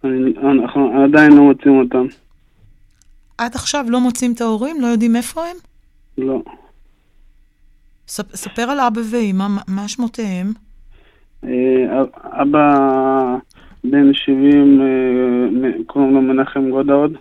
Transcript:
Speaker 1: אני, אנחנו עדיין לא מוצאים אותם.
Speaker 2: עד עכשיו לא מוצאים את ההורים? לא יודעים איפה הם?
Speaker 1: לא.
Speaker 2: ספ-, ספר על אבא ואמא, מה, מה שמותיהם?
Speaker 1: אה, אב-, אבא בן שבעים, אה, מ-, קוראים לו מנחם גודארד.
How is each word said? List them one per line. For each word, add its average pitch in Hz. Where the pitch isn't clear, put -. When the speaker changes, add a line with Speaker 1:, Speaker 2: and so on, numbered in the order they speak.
Speaker 1:
אני, 131
אנחנו 135
עדיין 151
לא 143
מוצאים 139
אותם. 127
Speaker 2:
עד 233
עכשיו 269
לא 247
מוצאים 247
את 233
ההורים? 240
לא 240
יודעים 233
איפה 240
הם? 349
Speaker 1:
לא. -
Speaker 2:
ספ-, -
ספר -
על 269
אבא 240
ואמא, 202
מה, 202
מה 196
שמותיהם? 208
Speaker 1:
אה, 127
אב-, 131
אבא 147
בן 139
שבעים, 139
אה, 127
מ-, 127
קוראים 135
לו 135
מנחם 135
גודארד. 143